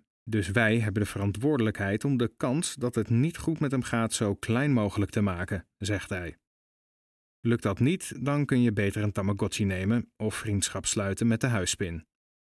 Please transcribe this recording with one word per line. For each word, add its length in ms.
dus 200
wij 300
hebben 220
de 80
verantwoordelijkheid 960
om 120
de 200
kans 380
dat 200
het 140
niet 280
goed 220
met 120
hem 120
gaat 300
zo 220
klein 380
mogelijk 380
te 100
maken, 460
zegt 320
hij. 280
Lukt 240
dat 160
niet, 460
dan 200
kun 160
je 120
beter 300
een 80
Tamagotchi 540
nemen 520
of 180
vriendschap 500
sluiten 420
met 140
de 60
huisspin. 580